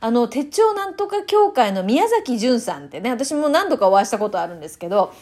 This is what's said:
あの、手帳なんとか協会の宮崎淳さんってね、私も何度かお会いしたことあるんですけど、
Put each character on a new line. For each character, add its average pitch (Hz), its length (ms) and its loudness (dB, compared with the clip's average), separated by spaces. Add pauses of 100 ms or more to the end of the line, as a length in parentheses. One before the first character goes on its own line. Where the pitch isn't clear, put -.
あ 226 100 -2
の、 240 160 2
手 247 200 -4
帳 427 260 2
な 392 140 -4
ん 392 100 -10
と 403 100 -4
か 403 160 -4
協 403 300 4
会 214 200 2
の 190 120 -2
宮 285 240 2
崎 427 300 0
淳 240 220 0
さ 175 200 -8
ん 143 60 -16
っ - 20 -18
て 143 120 -12
ね、 220 100 -4
私 262 240 -4
も 302 140 0
何 339 200 2
度 302 80 0
か 202 120 4
お 196 100 6
会 202 60 4
い - 20 -10
し - 40 -8
た 220 80 -4
こ 208 120 -2
と 190 100 -4
あ 170 60 -4
る 175 80 -10
ん 165 60 -16
で 151 80 -14
す - 100 -18
け 175 100 -10
ど、 190 340 0